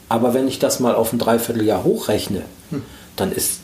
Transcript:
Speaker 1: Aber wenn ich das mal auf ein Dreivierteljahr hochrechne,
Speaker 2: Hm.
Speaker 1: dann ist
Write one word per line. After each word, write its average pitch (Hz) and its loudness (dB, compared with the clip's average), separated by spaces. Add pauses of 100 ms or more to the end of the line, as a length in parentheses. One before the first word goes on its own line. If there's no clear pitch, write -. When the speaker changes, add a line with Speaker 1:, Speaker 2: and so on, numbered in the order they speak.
Speaker 1:
Aber 120 2
wenn 131 2
ich 127 -4
das - 0
mal 120 2
auf 110 2
ein 120 -2
Dreivierteljahr 113 2
hochrechne, - 0 (280)
Speaker 2:
Hm. 139 -6 (340)
Speaker 1:
dann 190 -2
ist - -4